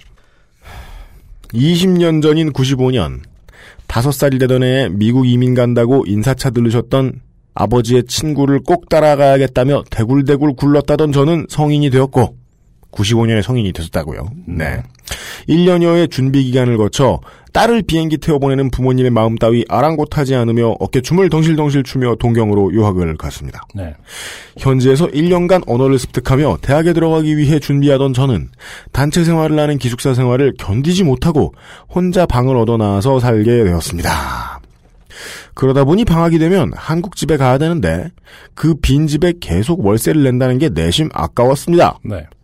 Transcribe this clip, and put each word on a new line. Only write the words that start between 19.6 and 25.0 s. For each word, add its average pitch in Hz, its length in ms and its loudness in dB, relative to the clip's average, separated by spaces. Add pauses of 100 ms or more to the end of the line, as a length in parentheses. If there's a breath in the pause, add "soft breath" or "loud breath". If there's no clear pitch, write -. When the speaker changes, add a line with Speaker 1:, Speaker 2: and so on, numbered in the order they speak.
Speaker 1:
아랑곳하지 147 680 0
않으며 117 440 0
어깨춤을 151 520 0
덩실덩실 151 520 2
추며 123 340 -2
동경으로 107 560 2
유학을 92 440 0
갔습니다. 71 460 -12 (120)
Speaker 2:
네. 87 200 -10 (640 loud breath)
Speaker 1:
현지에서 135 500 2